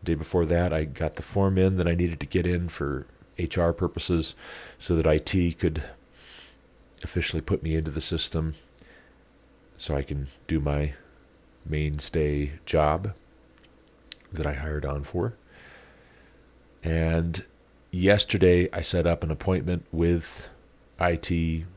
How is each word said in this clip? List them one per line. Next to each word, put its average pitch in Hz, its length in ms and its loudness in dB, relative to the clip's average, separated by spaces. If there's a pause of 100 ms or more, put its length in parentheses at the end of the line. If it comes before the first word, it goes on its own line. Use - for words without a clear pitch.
The 85 120 -2
day - 20 4
before 80 320 0
that, 85 260 2
I 80 120 0
got 76 320 -4
the - 60 -10
form 98 360 2
in 95 180 4
that 87 120 2
I 85 60 2
needed 85 260 0
to - 60 -6
get 87 200 0
in 87 240 0
for 69 360 -4 (300)
H 87 220 -4
R 85 160 2
purposes 85 600 -2 (440)
so - 160 0
that 80 120 4
I 76 120 6
T 87 340 2
could 78 300 -2 (1200)
officially 82 400 -4
put - 200 -2
me 80 120 0
into 80 160 0
the 73 100 -4
system 80 540 -2 (1200)
so - 180 -6
I 69 80 0
can 69 260 -6 (180)
do 80 120 0
my 73 360 0 (720)
mainstay 73 840 -2 (120)
job 82 480 0 (1200)
that 76 140 -6
I 71 80 -4
hired 76 320 -6
on 71 160 -4
for. 113 320 -4 (1500)
And 82 600 0 (460)
yesterday, 90 840 6
I 90 80 -4
set 82 260 0
up 85 160 2
an 80 100 -2
appointment 87 600 -2
with 85 560 0 (500)
I 87 180 2
T 82 500 -2 (100)